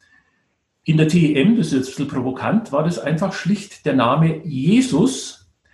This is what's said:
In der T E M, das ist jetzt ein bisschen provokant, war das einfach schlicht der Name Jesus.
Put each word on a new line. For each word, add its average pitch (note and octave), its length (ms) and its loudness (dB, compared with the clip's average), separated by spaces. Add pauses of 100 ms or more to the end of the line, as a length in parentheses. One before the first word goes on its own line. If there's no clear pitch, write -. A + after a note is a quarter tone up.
(840)
In D#3 120 2
der D#3 120 2
T D#3+ 260 4
E C3+ 60 0
M, G#3+ 160 4
das D#3+ 120 0
ist - 40 -6
jetzt C3 160 0
ein - 20 -12
bisschen - 180 -6
provokant, C3 640 -4
war D3 120 0
das E3+ 140 -2
einfach D#3+ 340 -2
schlicht - 520 -6
der C#3+ 100 -2
Name C#3 500 2
Jesus. F3 1040 0 (240)